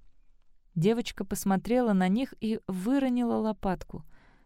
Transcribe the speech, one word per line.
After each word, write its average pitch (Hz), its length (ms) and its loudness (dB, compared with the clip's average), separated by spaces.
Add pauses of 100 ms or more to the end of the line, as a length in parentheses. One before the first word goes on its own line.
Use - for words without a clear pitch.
(760)
Девочка 214 480 0
посмотрела 202 680 0
на 185 160 4
них 240 320 0
и 220 260 -2
выронила 240 680 0
лопатку. 214 680 -4 (400)